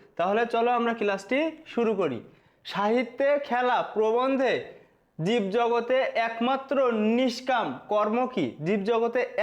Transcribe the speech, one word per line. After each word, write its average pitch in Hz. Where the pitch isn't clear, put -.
তাহলে 202
চলো 233
আমরা 233
ক্লাসটি 208
শুরু 233
করি। 147
সাহিত্যে 240
খেলা 247
প্রবন্ধে 240
জীবজগতে 233
একমাত্র 254
নিষ্কাম 247
কর্ম 214
কি? 185
জীবজগতে 226